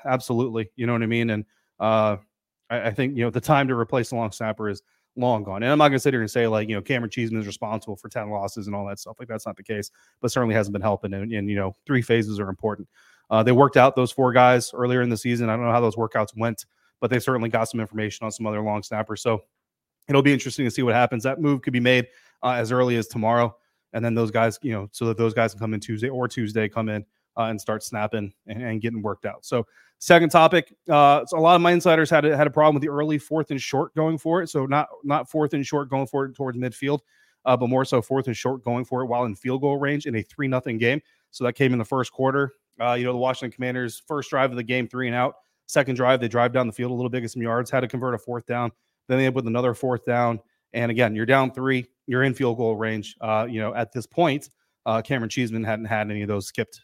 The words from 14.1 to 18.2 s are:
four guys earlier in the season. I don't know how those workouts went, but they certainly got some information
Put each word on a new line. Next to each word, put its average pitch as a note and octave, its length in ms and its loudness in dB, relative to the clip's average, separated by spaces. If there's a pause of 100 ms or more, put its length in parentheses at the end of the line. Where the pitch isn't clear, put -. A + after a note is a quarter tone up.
four B2+ 220 2
guys B2 400 6
earlier B2 300 0
in A#2+ 80 0
the A2 60 0
season. A#2+ 340 -2
I A2 60 0
don't A#2+ 100 -4
know A#2 60 2
how A#2+ 80 4
those A2+ 160 2
workouts A2 380 -2
went, A2+ 300 -4 (360)
but A#2 100 -2
they B2 80 2
certainly A#2 320 -2
got A2+ 140 0
some A#2 140 -6
information G#2+ 460 -6